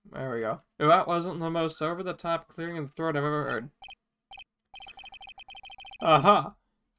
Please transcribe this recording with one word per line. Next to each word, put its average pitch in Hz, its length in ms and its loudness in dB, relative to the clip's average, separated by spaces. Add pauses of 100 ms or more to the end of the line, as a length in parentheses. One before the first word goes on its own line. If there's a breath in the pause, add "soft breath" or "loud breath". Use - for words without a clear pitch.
(140)
we 127 260 -6
go. 113 200 -4 (180)
If 151 100 2
that 170 200 6
wasn't 170 320 -4
the 165 100 -4
most 165 300 -2
over-the-top 170 680 -4
clearing 170 300 -10
of 147 100 -8
the 139 60 -18
throat 160 220 -4
I've 143 80 0
ever 147 200 0
heard. 123 260 -4 (2250)
Aha! 165 520 6 (440)